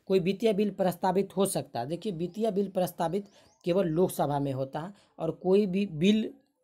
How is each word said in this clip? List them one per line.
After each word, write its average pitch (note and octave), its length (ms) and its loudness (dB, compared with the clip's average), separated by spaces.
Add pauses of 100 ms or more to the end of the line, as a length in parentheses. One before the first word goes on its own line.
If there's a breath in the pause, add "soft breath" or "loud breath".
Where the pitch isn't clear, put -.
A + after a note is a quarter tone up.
कोई F#3+ 140 2
वित्तीय F#3+ 320 0
बिल G3+ 180 0
प्रस्तावित F#3+ 680 0
हो F#3+ 100 4
सकता C#3+ 340 -4
है। B2 60 -4
देखिए E3+ 260 -6
वित्तीय F3+ 380 -4
बिल G3 180 0
प्रस्तावित F#3 600 -2 (360 soft breath)
केवल F3+ 220 2
लोकसभा D#3 520 0
में C#3+ 140 -2
होता C3+ 280 -4
है F#3+ 120 -12 (260 soft breath)
और D#3+ 120 -2
कोई F#3+ 360 2
भी F#3+ 200 -2
बिल, G3 480 2 (300)